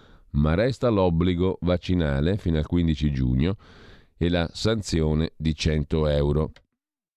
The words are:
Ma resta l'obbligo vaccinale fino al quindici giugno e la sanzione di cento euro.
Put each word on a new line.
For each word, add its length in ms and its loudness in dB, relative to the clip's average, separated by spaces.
Ma 240 2
resta 340 0
l'obbligo 720 2
vaccinale 760 0
fino 200 -2
al 80 -2
quindici 460 0
giugno 440 0
e 120 0
la 240 0
sanzione 800 -2
di 180 -2
cento 540 -2
euro. 440 0